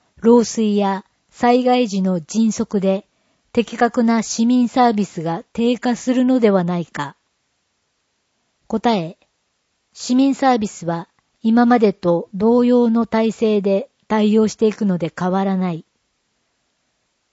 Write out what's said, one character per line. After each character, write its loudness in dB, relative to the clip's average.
漏 6
水 -2
や -2
災 2
害 2
時 -4
の -2
迅 -2
速 -4
で -2
的 -4
確 0
な 0
市 -4
民 2
サ 2
ー 2
ビ -2
ス -12
が -6
低 0
下 -2
す -4
る 2
の 2
で 2
は 2
な -4
い -6
か。 -12
答 -2
え。 -8
市 -4
民 2
サ 0
ー 2
ビ -4
ス -16
は -6
今 4
ま 4
で 2
と -2
同 2
様 2
の 0
体 -2
制 0
で -2
対 2
応 4
し -6
て 0
い 0
く -6
の 0
で -6
変 -4
わ -2
ら -2
な -4
い。 -12